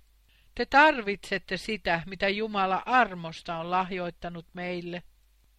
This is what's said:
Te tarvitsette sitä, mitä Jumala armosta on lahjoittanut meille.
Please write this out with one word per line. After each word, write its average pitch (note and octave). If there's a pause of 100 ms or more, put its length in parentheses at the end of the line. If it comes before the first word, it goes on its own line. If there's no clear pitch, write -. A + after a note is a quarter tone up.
(540)
Te A#3+
tarvitsette G#3+
sitä, F3
mitä F#3+
Jumala G3
armosta F3+
on E3+
lahjoittanut F3
meille. F3 (560)